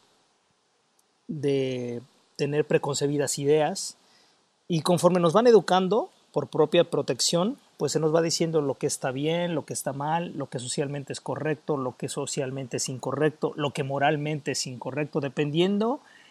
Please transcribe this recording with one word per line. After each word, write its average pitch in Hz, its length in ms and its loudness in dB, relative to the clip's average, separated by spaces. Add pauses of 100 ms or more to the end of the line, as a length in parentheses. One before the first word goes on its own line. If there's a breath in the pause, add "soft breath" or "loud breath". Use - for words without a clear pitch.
(1300)
de 131 760 -2 (320)
tener 147 320 0
preconcebidas 143 720 0
ideas, 151 580 0 (720 soft breath)
y 165 140 0
conforme 175 400 4
nos 170 140 4
van 226 120 6
educando 196 640 4 (220)
por 143 160 -2
propia 160 340 4
protección, 170 760 -2 (180)
pues 147 140 -2
se 165 80 -2
nos 156 160 2
va 165 80 4
diciendo 165 380 0
lo 139 140 -2
que - 120 -4
está 139 240 -4
bien, 160 460 -2
lo 139 80 -4
que - 80 -12
está 131 200 -6
mal, 156 440 -4
lo 139 120 -6
que 139 120 -8
socialmente 139 520 -6
es - 80 -10
correcto, 147 560 -4
lo 127 200 -4
que 139 120 -8
socialmente 135 680 -6
es - 120 -4
incorrecto, 139 680 -2
lo 147 160 -2
que 156 100 -4
moralmente 143 720 0
es - 160 -6
incorrecto, 131 520 -6
dependiendo 180 760 0 (320 loud breath)